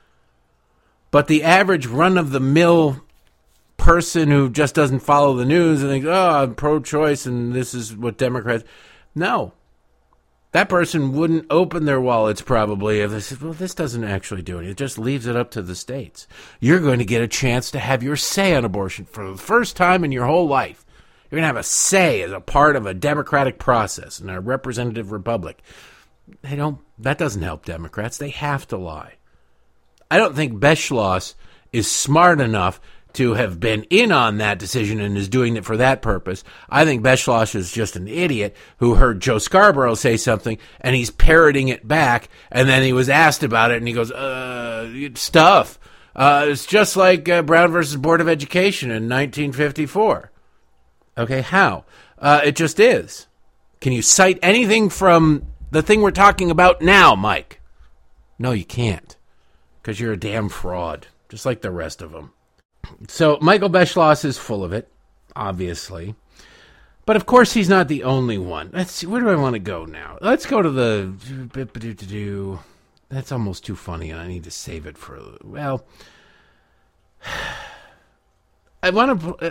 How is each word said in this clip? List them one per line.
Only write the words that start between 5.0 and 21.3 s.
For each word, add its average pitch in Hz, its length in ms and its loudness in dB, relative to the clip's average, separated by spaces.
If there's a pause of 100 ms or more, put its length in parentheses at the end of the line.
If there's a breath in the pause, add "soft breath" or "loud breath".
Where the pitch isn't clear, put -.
follow 143 340 2
the 123 100 -2
news 156 380 2
and 139 80 -2
thinks, 135 180 -4
"Oh, 170 340 2
I'm 120 120 -4
pro-choice 147 720 -2
and 120 280 -4
this 127 200 -6
is 113 200 -10
what 113 240 -8
Democrats," 120 460 -4 (500 soft breath)
no. 180 380 -4 (1000)
That 196 180 0
person 160 420 0
wouldn't 160 380 0
open 175 340 0
their 135 160 0
wallets 113 400 0
probably 107 600 -2
if 104 100 -2
they 107 100 -8
said, 131 220 -14
"Well, 160 100 -10
this 175 220 -10
doesn't 120 300 -6
actually 98 360 -8
do 87 180 -10
it. 85 80 -12
It 95 120 -12
just 135 200 -8
leaves 120 280 -4
it 120 100 -4
up 120 140 -4
to 110 100 -10
the 90 140 -10
states." - 520 -14 (340 loud breath)
You're 160 200 2
going 131 180 0
to 120 60 -2
get 113 160 -2
a 117 80 -2
chance 123 440 -2
to 143 60 -8
have 120 240 -4
your 143 140 -4
say 190 380 -2
on 123 100 0
abortion 98 400 -6
for 98 260 -14
the 95 60 -14
first 226 400 -2
time 180 260 2
in 143 100 -2
your 123 120 -2
whole 160 240 2
life. 127 340 -2 (480 soft breath)